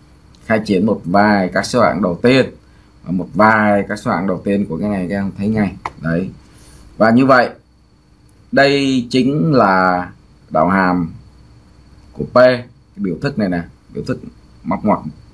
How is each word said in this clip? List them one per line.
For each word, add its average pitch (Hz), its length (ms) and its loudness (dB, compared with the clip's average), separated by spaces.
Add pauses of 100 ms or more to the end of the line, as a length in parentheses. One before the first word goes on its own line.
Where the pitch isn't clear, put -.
(460)
Khai 110 180 0
triển 101 220 0
một 107 180 -2
vài 101 500 2
các 98 120 -2
số 123 160 0
hạng 85 200 0
đầu 87 200 -2
tiên 123 240 2 (580)
và 85 80 -6
một 90 220 -4
vài 104 540 2
các 104 100 -6
số - 120 -6
hạng 95 160 -2
đầu 90 180 -4
tiên 101 240 -2
của 80 80 -8
cái 101 120 -4
này, 95 220 -4
các 101 60 -4
em 98 220 -4
thấy 101 100 -4
ngay. 107 240 0 (280)
Đấy. 82 300 -4 (640)
Và 110 140 4
như 127 160 4
vậy, 123 240 4 (1040)
đây 135 580 2
chính 143 420 0
là 92 560 2 (420)
đạo 80 180 0
hàm 90 440 0 (1000)
của - 120 -8
P, - 100 -6
cái 123 300 4 (320)
biểu 98 260 -4
thức 139 160 -4
này 104 100 -2
nè, 87 140 -4 (320)
biểu - 100 -8
thức - 160 -8 (420)
móc - 220 -6
ngoặc. 95 160 0 (340)